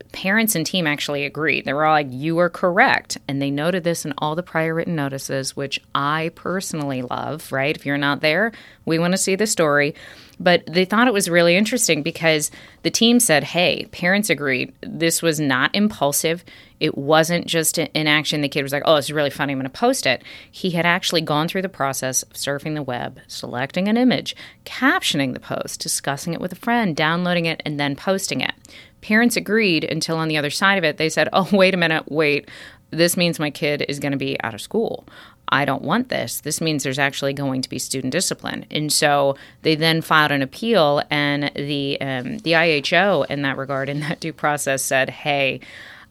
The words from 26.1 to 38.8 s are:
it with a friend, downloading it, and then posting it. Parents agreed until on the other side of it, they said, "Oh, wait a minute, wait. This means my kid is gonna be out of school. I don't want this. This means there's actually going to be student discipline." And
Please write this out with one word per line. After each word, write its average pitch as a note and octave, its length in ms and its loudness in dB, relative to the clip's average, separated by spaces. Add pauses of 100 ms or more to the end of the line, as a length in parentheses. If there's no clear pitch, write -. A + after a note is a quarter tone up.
it - 80 -6
with F3+ 100 -6
a F3+ 60 -12
friend, A3+ 400 0
downloading E3+ 480 2
it, D#3+ 200 -2
and D3 140 -4
then C#3+ 160 -2
posting F#3+ 460 -2
it. - 120 -2 (460)
Parents A#3 380 2
agreed F#3 480 2
until D#3+ 320 -2
on D#3+ 100 -2
the D#3 80 0
other D3 140 0
side G3 280 2
of F3 60 0
it, D3+ 140 0
they D#3+ 100 0
said, D#3 240 2
"Oh, F#3+ 220 4
wait F#3+ 200 6
a F#3+ 40 0
minute, D#3+ 340 0
wait. D3 380 0 (400)
This E3+ 260 2
means F3 240 2
my D3+ 120 -2
kid D3 360 -2
is C#3+ 120 -6
gonna C#3 180 -2
be C3+ 240 -4
out A2+ 120 -4
of G#2 60 -10
school. - 480 -4 (400)
I C3+ 160 2
don't C#3 200 -2
want G#3+ 260 0
this. - 320 -4
This D3+ 180 -6
means D#3 240 -2
there's C3+ 140 -2
actually C#3 360 -2
going C3+ 280 -4
to - 80 -8
be B2+ 80 -8
student C3 340 -4
discipline." - 600 -4
And D3+ 200 -2